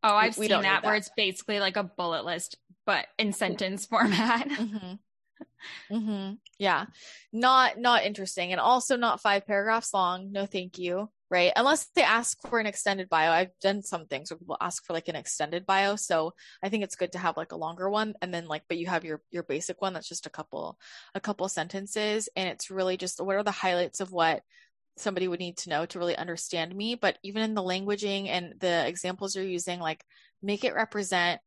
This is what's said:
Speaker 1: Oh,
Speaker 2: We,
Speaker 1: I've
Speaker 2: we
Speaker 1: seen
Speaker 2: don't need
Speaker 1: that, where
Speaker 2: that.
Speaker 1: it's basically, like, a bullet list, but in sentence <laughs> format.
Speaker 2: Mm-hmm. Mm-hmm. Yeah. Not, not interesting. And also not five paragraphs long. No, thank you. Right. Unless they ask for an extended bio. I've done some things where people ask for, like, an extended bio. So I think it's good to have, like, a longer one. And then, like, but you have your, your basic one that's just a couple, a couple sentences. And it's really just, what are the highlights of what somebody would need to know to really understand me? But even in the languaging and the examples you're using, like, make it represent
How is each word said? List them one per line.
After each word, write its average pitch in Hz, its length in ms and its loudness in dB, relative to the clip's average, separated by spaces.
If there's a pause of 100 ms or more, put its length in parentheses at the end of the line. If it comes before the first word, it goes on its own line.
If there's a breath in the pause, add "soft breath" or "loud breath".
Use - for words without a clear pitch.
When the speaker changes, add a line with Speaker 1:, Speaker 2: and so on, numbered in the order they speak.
Speaker 1:
Oh, 208 100 6
Speaker 2:
We, 208 60 6
Speaker 1:
I've 226 180 2
Speaker 2:
we 214 60 0
Speaker 1:
seen 208 60 2
Speaker 2:
don't 190 120 6
need 190 60 2
Speaker 1:
that, 190 160 2
where 214 80 2
Speaker 2:
that. 214 60 2
Speaker 1:
it's 202 180 -6
basically, 202 420 -2
like, 190 180 0
a 202 60 0
bullet 170 420 -4
list, 165 320 -6 (300)
but 185 200 0 (120)
in 214 140 0
sentence 190 540 -4
<laughs> - 40 -10
format. 226 580 4
Speaker 2:
Mm-hmm. 208 460 -6 (1000 loud breath)
Mm-hmm. 208 420 -2 (240)
Yeah. 185 280 2 (460 loud breath)
Not, 254 460 6
not 240 260 6
interesting. 190 480 -4
And 180 80 0
also 247 360 4
not 240 240 2
five 202 240 2
paragraphs 214 480 0
long. 185 380 0
No, 196 160 -2
thank 185 320 -8
you. 185 320 -4 (200)
Right. 180 260 6
Unless 277 300 4 (100)
they 349 80 6
ask 226 440 2
for 233 120 0
an 214 60 -2
extended 196 420 -2
bio. 160 240 4
I've 185 280 2
done 196 220 2
some 165 240 -8
things 143 240 -6
where 165 80 -10
people 170 220 -8
ask - 260 -4
for, - 60 -6
like, 165 160 -4
an 156 80 -6
extended 160 500 -4
bio. 196 300 4
So 165 360 0 (300 loud breath)
I 190 60 -2
think 208 160 0
it's - 120 -10
good 180 160 -2
to 185 60 -8
have, 180 180 -2
like, 165 140 -8
a 165 60 -12
longer 170 340 -4
one. 214 320 0
And 180 100 -6
then, 170 140 -6
like, 156 220 -6
but 170 100 -2
you 170 80 -4
have 170 180 0
your, 156 160 -8 (100)
your 175 120 -6
basic 160 400 -4
one 190 120 -2
that's - 140 -10
just - 180 -10
a 151 40 -12
couple, - 480 -10 (360 loud breath)
a 196 60 -6
couple 202 280 -4
sentences. 202 880 -4
And 185 120 -2
it's - 220 -8
really 185 260 0
just, 185 240 -6
what 190 140 -2
are 202 80 2
the 202 80 0
highlights 180 500 0
of 185 120 -6
what 165 300 2 (540 soft breath)
somebody 185 320 -2
would 175 100 -2
need 180 200 -6
to - 120 -8
know 160 160 0
to - 120 -10
really 175 180 0
understand 170 580 -4
me? 220 200 -4
But 208 280 0
even 202 200 -4
in 220 120 0
the 202 80 0
languaging 196 680 -2
and 175 300 -4
the 170 300 2
examples 185 480 -4
you're 190 80 -4
using, 180 360 -4
like, 160 220 -4 (400 soft breath)
make 202 220 -2
it - 100 2
represent 185 720 0